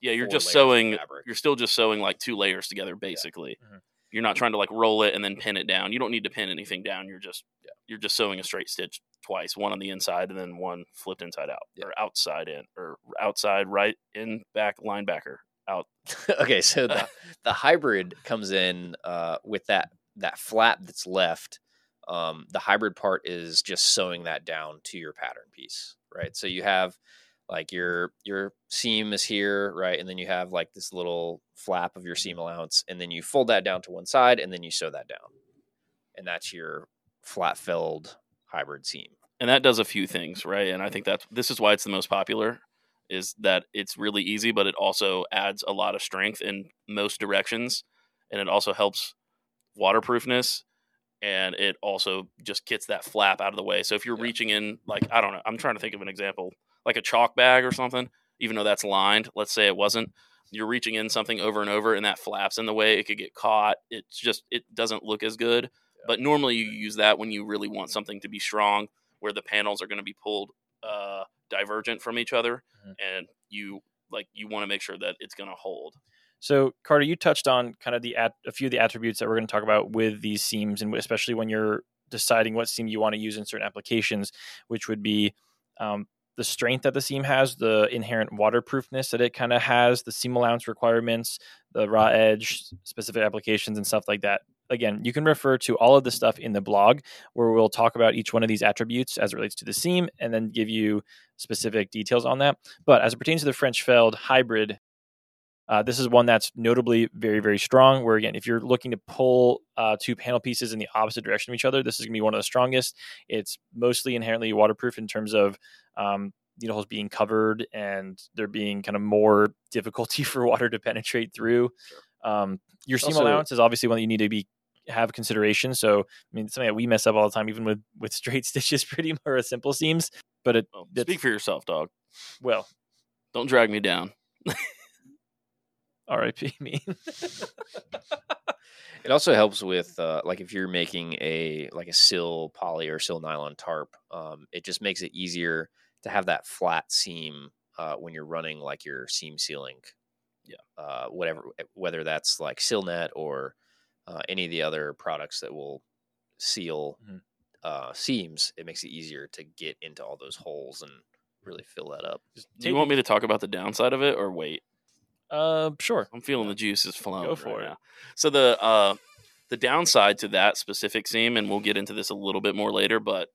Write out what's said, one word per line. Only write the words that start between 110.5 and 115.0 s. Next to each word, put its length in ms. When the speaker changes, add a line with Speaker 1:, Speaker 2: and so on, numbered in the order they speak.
Speaker 3:
in 60
the 160
opposite 280
direction 280
of 40
each 100
other, 180
this 160
is 60
gonna 80
be 80
one 120
of 60
the 40
strongest. 540
It's 280
mostly 420
inherently 360
waterproof 460
in 100